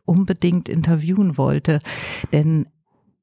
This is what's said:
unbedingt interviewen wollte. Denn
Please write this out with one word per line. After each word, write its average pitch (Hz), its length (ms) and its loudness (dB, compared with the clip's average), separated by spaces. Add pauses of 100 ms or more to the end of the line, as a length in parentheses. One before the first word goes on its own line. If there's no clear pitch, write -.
unbedingt 180 640 0
interviewen 165 680 0
wollte. 143 420 0 (540)
Denn 156 340 2 (560)